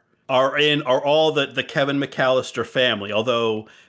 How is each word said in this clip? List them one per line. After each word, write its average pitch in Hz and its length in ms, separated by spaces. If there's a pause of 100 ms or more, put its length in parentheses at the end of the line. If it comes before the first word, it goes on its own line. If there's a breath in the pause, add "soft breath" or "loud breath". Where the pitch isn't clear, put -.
(280)
are 135 280
in, 147 260
are 135 200
all 156 300
the, 143 120
the 127 180
Kevin 143 360
McAllister 131 640
family. 110 460
Although 113 560 (220 soft breath)